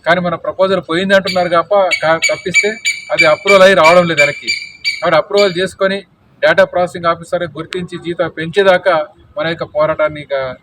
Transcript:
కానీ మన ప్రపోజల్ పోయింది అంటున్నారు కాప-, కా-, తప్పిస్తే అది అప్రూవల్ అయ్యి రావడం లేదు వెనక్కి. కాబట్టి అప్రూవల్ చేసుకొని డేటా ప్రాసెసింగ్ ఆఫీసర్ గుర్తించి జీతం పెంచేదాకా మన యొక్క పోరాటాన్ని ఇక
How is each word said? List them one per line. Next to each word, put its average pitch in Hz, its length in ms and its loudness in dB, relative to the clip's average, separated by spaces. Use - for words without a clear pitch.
కానీ 175 220 0
మన 170 100 -2
ప్రపోజల్ 180 540 -2
పోయింది 190 260 0
అంటున్నారు 180 340 0
కాప-, 170 400 2
కా-, 160 280 0
తప్పిస్తే - 400 -2
అది - 220 2
అప్రూవల్ 196 320 4
అయ్యి 196 160 6
రావడం 175 260 6
లేదు 156 160 0
వెనక్కి. 143 260 -4
కాబట్టి 165 240 0
అప్రూవల్ 202 380 0
చేసుకొని 190 420 -4
డేటా 156 240 4
ప్రాసెసింగ్ 175 460 -4
ఆఫీసర్ 170 340 -6
గుర్తించి 175 460 -10
జీతం 170 340 -6
పెంచేదాకా 180 580 2
మన 151 140 -6
యొక్క 165 180 -6
పోరాటాన్ని 151 460 -2
ఇక 143 140 -8